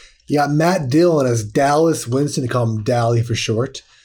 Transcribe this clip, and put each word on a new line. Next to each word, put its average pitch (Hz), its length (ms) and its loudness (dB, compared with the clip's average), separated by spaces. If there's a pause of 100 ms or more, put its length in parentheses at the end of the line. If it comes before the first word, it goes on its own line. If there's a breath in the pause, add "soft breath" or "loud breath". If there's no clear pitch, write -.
(280 loud breath)
You 139 100 0
got 143 140 0
Matt 160 360 0
Dillon 156 380 4
as 117 160 0
Dallas 143 640 0
Winston. 139 380 -2
They 120 40 -4
call 120 220 -2
him 107 140 -4
Dally 120 380 0
for 117 120 -2
short. 117 480 -4 (220 soft breath)